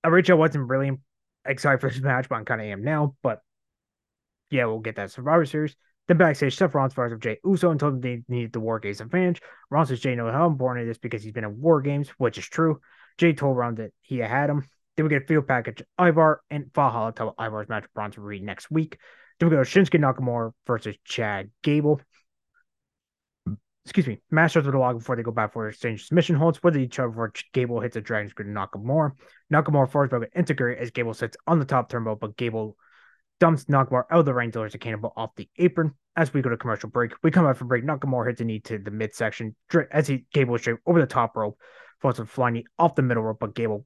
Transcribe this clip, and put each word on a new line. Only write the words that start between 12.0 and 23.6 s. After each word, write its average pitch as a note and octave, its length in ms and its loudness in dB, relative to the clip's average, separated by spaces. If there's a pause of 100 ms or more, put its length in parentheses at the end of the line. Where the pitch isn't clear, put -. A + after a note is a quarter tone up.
which D#3+ 180 0
is - 100 -12
true. D#3+ 340 0 (360)
Jey E3+ 160 4
told C3+ 240 0
Rollins A#2+ 220 -2
that A2 140 -10 (100)
he C3 160 -6
had B2+ 320 0
him. D3 140 -2 (320)
Then D#3 100 2
we D3+ 40 2
get C#3+ 120 2
a - 40 -18
field D3+ 220 2
package, B2 340 -2 (160)
Ivar D#3+ 520 6
and C#3+ 240 -8
Valhalla A2+ 380 2
title A2 260 -6
Ivar's G#2+ 300 -6
match G#2 160 -6
with - 100 -20
Bronson G#2 280 -8
Reed G2+ 200 -10
next G#2 280 -12
week. D#3 280 -2 (420)
Then E3+ 80 4
we D#3+ 80 6
go C3+ 60 4
Shinsuke F3 360 4
Nakamura B2 540 -2 (140)
versus A2 380 -4
Chad G#2 460 -6 (120)
Gable. D3 380 2 (1800)